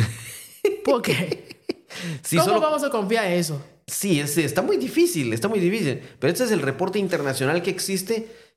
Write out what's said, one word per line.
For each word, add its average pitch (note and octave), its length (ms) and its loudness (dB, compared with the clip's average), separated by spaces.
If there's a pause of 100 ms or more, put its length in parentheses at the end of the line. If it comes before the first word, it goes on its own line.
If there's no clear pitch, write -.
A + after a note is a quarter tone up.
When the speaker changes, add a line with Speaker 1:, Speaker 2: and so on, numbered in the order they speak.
(340)
Speaker 1:
<laughs> - 500 -4
Speaker 2:
¿Por B3 180 4
qué? - 540 -2 (680)
Speaker 1:
Sí, E3 120 0
Speaker 2:
¿Cómo F4 120 4
Speaker 1:
solo D4 120 4
Speaker 2:
vamos D4+ 220 2
a C#4+ 80 -2
confiar A3 360 0
en F3 120 0
eso? D3+ 220 -2 (260)
Speaker 1:
Sí, F3+ 320 0
es, D3 200 -2
está D#3 220 2
muy F4 160 2
difícil, B3 560 2
está A2+ 140 0
muy G#3+ 140 0
difícil. F3 420 0 (160)
Pero D3+ 140 2
este B3 120 0
es A3 60 2
el F3 120 2
reporte F3+ 360 -2
internacional D3+ 640 0
que F#3+ 80 -2
existe. G3 580 -4 (280)